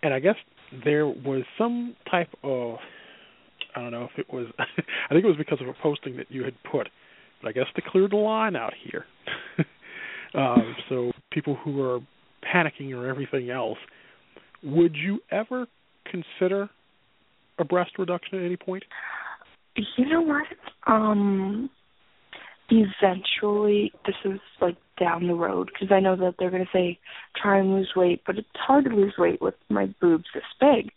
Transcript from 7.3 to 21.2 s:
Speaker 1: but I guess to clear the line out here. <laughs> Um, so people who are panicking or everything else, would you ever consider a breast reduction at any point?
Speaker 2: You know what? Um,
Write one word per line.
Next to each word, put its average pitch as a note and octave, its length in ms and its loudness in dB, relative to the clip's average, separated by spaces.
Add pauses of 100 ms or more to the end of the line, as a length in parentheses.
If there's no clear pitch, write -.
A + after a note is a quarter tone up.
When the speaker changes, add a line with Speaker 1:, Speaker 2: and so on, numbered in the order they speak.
Speaker 1:
but - 60 -8
I A2 40 -8
guess B2+ 140 0 (100)
to - 100 -6
clear F#3+ 220 4
the G3+ 80 0
line G#3+ 400 0
out - 160 -6 (180)
here. - 140 -10 (540)
<laughs> - 60 4 (720)
Um, A#2+ 380 2 (140)
so B2 240 -4 (180)
people D3 340 -4
who C#3 160 -4
are B2 200 -2 (520)
panicking D3 400 0
or B2 160 -6
everything C3 420 -4
else, A#2 280 -4 (840)
would D#3+ 320 4
you F#3+ 240 -4 (100)
ever A#3 360 -4 (440)
consider F#3+ 580 -2 (880)
a E3+ 80 0
breast F3 360 0
reduction F3+ 400 -4
at F3+ 40 -4
any F3 120 -2
point? F#3 260 -8 (920)
Speaker 2:
You B3 320 0
know E4 140 4
what? D4+ 200 2 (460)
Um, G#3 840 2 (1000)